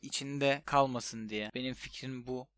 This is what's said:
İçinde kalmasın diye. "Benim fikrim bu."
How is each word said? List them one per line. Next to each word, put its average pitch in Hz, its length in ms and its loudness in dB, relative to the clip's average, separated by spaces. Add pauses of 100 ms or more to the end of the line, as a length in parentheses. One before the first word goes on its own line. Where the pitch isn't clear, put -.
İçinde 139 600 0
kalmasın 123 640 2
diye. 107 260 -2
"Benim 127 200 -4
fikrim 127 520 -8
bu." 127 320 -4